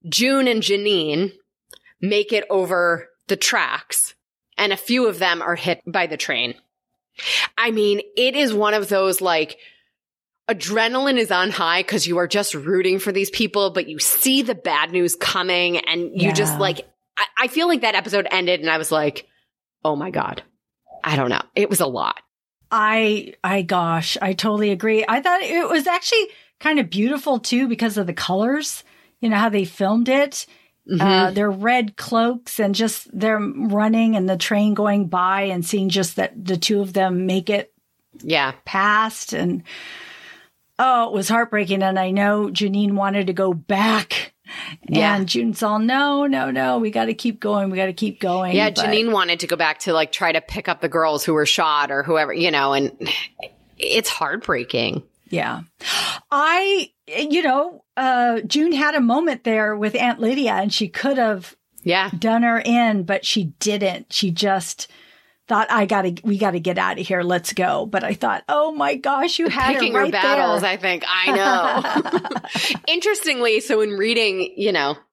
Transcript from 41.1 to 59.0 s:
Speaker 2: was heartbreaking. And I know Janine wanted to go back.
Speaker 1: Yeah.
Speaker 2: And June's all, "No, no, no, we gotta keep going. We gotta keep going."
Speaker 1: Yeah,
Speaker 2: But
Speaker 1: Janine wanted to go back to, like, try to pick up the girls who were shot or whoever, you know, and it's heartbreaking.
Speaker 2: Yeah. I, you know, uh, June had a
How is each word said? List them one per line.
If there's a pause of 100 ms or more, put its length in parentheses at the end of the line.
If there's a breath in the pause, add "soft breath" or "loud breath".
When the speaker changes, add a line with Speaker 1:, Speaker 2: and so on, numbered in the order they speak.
Speaker 2:
was
heartbreaking.
And
I
know
Janine
wanted
to
go
back. (540 loud breath)
Speaker 1:
Yeah.
Speaker 2:
And
June's
all,
"No,
no,
no,
we
gotta
keep
going.
We
gotta
keep
going."
Speaker 1:
Yeah,
Speaker 2:
But
Speaker 1:
Janine
wanted
to
go
back
to,
like,
try
to
pick
up
the
girls
who
were
shot
or
whoever,
you
know,
and (840 loud breath)
it's
heartbreaking. (260)
Speaker 2:
Yeah. (720 loud breath)
I, (160)
you
know, (140)
uh,
June
had
a